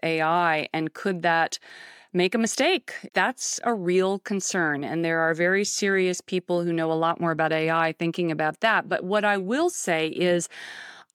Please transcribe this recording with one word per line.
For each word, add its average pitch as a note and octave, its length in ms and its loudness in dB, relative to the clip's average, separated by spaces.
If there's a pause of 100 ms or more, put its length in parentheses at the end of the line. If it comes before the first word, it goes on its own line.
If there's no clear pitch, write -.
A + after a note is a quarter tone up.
A E3 180 0
I, D#3+ 540 2
and D#3+ 180 -2
could F3+ 300 -4
that E3 360 2 (540)
make F3+ 220 2
a A#3+ 40 2
mistake? C4+ 540 0 (220)
That's - 500 -2
a A#3+ 80 2
real F#3 460 0
concern. E3 640 -2
And D#3+ 180 -4
there E3 180 0
are E3 120 2
very F3+ 320 2
serious F#3+ 560 0
people F3 420 -2
who F3 120 0
know D#3+ 180 0
a - 0 -
lot E3 300 0
more E3+ 80 2
about D#3+ 240 0
A D#3+ 160 0
I E3 280 2
thinking E3+ 320 -2
about D#3 300 -2
that. G3+ 260 2
But F#3+ 160 -2
what G3+ 220 0
I G3+ 140 2
will C4 320 0
say D#3+ 380 -2
is, F3 420 0 (640)